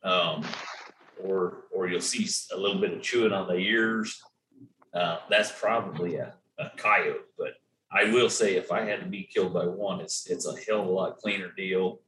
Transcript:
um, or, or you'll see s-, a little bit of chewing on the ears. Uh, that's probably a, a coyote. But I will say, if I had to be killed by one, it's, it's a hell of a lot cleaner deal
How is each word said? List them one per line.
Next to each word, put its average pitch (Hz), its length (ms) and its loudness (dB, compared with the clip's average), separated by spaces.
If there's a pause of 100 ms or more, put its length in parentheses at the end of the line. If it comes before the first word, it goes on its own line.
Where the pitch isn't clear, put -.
um, 85 400 2 (800)
or, 95 480 0
or 92 160 0
you'll 87 140 0
see - 220 0
s-, - 280 -4
a 190 60 -6
little 190 240 0
bit - 120 0
of - 100 -8
chewing 113 300 4
on 95 140 -2
the 90 100 2
ears. 110 640 0 (720)
Uh, 85 260 0 (120)
that's 104 220 4
probably 90 640 -2
a, 67 180 -6 (240)
a - 180 -8
coyote. - 440 2 (180)
But - 120 -4 (420)
I 101 140 4
will 113 240 6
say, 101 260 2
if - 160 0
I 113 100 2
had 104 200 -4
to 90 40 -10
be 95 260 -8
killed 92 220 2
by 87 120 0
one, 92 360 -2
it's, - 260 -8
it's - 200 -2
a - 140 -8
hell 107 200 0
of 95 60 -2
a - 20 -4
lot 92 280 0
cleaner 98 380 -4
deal 92 520 0